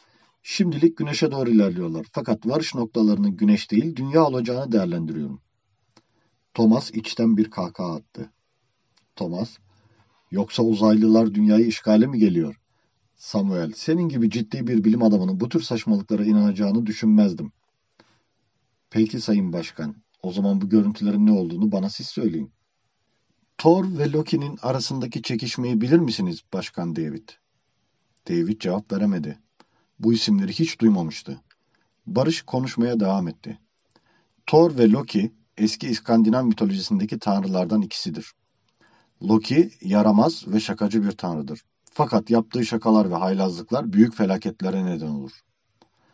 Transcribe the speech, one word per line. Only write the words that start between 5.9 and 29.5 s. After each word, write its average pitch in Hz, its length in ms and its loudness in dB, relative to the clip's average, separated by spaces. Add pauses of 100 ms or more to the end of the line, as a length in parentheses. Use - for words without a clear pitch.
Thomas 117 380 2
içten 113 460 -2
bir 107 120 0
kahkaha 87 460 -8
attı. - 360 -16 (840)
Thomas, 90 420 -8 (760)
"Yoksa 101 320 -2
uzaylılar 110 720 4
dünyayı 107 320 4
işgale 110 420 2
mi 131 120 -2
geliyor?" 85 400 2 (560)
Samuel, 92 600 -4
"Senin 165 340 -2
gibi 117 200 0
ciddi 120 380 -6
bir 113 160 0
bilim 113 200 4
adamının 95 360 2
bu 117 100 -2
tür 165 120 0
saçmalıklara 104 640 -2
inanacağını 104 600 2
düşünmezdim." 104 640 2 (1400)
"Peki 110 320 -2
Sayın 98 320 0
Başkan, - 420 -10 (260)
o 92 100 -8
zaman 98 300 0
bu 101 80 -6
görüntülerin 104 560 2
ne 107 60 6
olduğunu 92 400 0
bana 98 180 -4
siz - 180 -12
söyleyin." 104 440 -6 (1080)
"Thor 180 400 2
ve 143 140 -2
Loki'nin 147 500 -4
arasındaki 123 600 -6
çekişmeyi 123 600 -4
bilir 139 180 4
misiniz 104 440 -4 (100)
Başkan 87 420 -8
David?" 76 340 -8 (1000)
David 170 300 -2
cevap 101 320 -6
veremedi. 95 480 -2 (600)